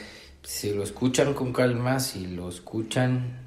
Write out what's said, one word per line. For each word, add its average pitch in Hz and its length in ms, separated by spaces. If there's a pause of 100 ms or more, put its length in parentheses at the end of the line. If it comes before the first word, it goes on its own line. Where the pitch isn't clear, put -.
(420)
si - 320
lo 101 100
escuchan 135 500
con 127 180
calma, 123 480
si 95 280
lo 90 200
escuchan 127 1000